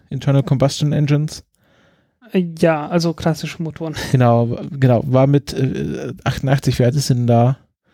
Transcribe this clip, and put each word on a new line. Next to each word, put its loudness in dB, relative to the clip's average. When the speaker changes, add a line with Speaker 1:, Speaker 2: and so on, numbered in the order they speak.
Speaker 1:
Internal 0
Combustion 0
Engines. -2
Speaker 2:
Äh, 0
ja, 0
also -2
klassische -6
Motoren. -10
<laughs> -4
Speaker 1:
Genau, 4
w-, -4
genau, 2
war 4
mit, 0
äh, -4
achtundachtzig, 0
wie 4
alt 2
ist -2
sie 0
denn 0
da? 4